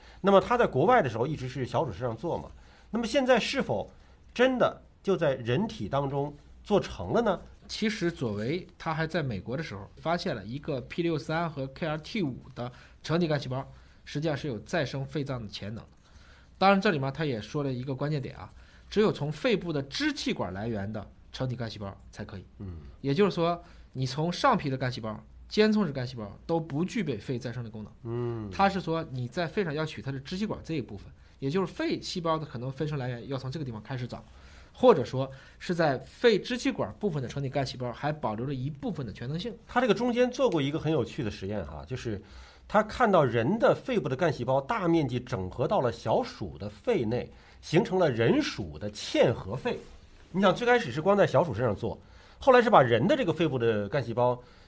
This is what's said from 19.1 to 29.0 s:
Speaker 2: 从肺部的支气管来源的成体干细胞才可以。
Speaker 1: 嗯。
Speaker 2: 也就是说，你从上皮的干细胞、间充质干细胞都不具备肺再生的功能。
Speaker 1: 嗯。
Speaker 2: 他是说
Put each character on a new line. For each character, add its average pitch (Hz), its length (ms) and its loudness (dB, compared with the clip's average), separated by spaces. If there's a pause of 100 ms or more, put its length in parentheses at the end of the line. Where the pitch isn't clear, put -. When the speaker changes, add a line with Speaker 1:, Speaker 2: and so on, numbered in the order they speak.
Speaker 2:
从 139 220 -4
肺 233 240 2
部 170 160 -4
的 143 100 0
支 294 300 -2
气 277 200 -4
管 104 220 -4
来 107 140 -6
源 104 220 -4
的 110 160 -8 (260)
成 131 140 -4
体 120 100 -4
干 113 140 -6
细 101 80 -12
胞 98 160 -10 (160)
才 110 140 -12
可 101 140 -12
以。 - 80 -16 (120)
Speaker 1:
嗯。 90 200 -10 (240)
Speaker 2:
也 139 100 0
就 196 140 4
是 175 40 2
说， 170 320 -2 (300)
你 131 140 -4
从 156 260 -2
上 247 240 4
皮 143 140 -2
的 131 60 -2
干 131 140 -2
细 113 120 -10
胞、 110 160 -8 (300)
间 214 220 4
充 208 160 4
质 143 60 -4
干 127 140 -4
细 127 100 -10
胞 101 300 -10
都 165 120 2
不 156 240 -2
具 196 200 -2
备 135 160 -4
肺 123 200 -6
再 120 140 -8
生 120 100 -8
的 113 60 -10
功 107 140 -12
能。 104 100 -16 (120)
Speaker 1:
嗯。 117 460 -4
Speaker 2:
他 190 200 2
是 190 100 -4
说 160 300 -4